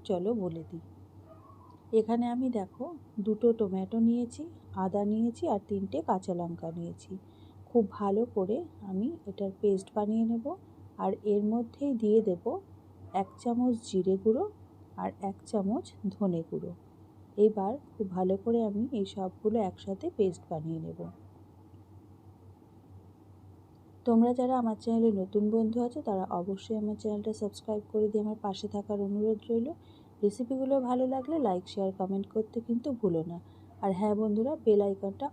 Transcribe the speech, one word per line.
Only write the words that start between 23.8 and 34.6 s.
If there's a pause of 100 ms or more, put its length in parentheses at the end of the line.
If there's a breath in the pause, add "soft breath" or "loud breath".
তোমরা
যারা
আমার
চ্যানেলে (120)
নতুন
বন্ধু
আছো,
তারা
অবশ্যই
আমার
চ্যানেলটা
সাবস্ক্রাইব
করে
দিয়ে
আমার
পাশে
থাকার
অনুরোধ
রইল। (520 loud breath)
রেসিপিগুলো
ভালো
লাগলে
লাইক,
শেয়ার,
কমেন্ট
করতে
কিন্তু
ভুলো
না। (440 loud breath)
আর
হ্যাঁ
বন্ধুরা, (120)